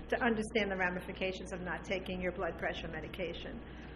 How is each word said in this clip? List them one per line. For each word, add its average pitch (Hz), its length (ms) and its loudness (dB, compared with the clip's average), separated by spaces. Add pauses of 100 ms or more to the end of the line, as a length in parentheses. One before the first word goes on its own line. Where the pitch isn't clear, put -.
to - 120 4
understand 214 520 4
the 190 40 0
ramifications 185 760 0
of 180 100 -4
not 175 220 -2
taking 185 360 0
your 180 120 2
blood 170 260 0
pressure 170 300 -2
medication. 165 720 -4 (360)